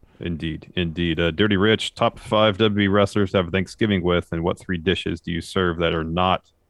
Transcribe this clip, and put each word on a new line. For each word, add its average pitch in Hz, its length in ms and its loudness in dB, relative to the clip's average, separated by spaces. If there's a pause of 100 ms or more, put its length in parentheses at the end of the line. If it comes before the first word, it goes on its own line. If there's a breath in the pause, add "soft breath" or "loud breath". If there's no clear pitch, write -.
(200)
Indeed. 80 560 -8
Indeed. 85 440 -2
Uh, 85 120 2
Dirty 98 260 2
Rich, 107 380 2
top - 240 0
five 107 400 2
W 110 100 4
W 101 160 0
E - 20 2
wrestlers 101 440 2
to 101 60 0
have 87 140 0
Thanksgiving 95 520 -2
with, 87 280 0
and 82 120 -4
what 92 160 -2
three 92 180 -6
dishes 87 440 -2
do 87 100 -8
you 85 100 -4
serve 90 380 -2
that 82 140 0
are 82 100 -2
not 90 480 -2 (180)